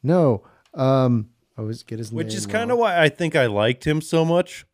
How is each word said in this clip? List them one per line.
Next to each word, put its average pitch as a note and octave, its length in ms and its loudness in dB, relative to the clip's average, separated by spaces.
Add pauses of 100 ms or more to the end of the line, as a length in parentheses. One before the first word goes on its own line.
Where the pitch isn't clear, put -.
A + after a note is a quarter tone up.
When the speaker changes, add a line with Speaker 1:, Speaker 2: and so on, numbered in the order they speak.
Speaker 1:
No, C3+ 400 2 (320)
um, C3 560 2 (260)
I A#2 60 -10
always A2 220 -10
get A2+ 160 -12
his A2 120 -12
Speaker 2:
Which A2+ 160 -6
Speaker 1:
name A2 80 -8
Speaker 2:
is G3 100 -8
kinda A#3 280 -2
Speaker 1:
wrong. A#3+ 60 0
Speaker 2:
why F#3 200 2
I D#3 80 6
think D#3+ 280 -2
I C3 100 4
liked A2 400 0
him D3+ 140 0
so D#3+ 240 0
much E3+ 500 -2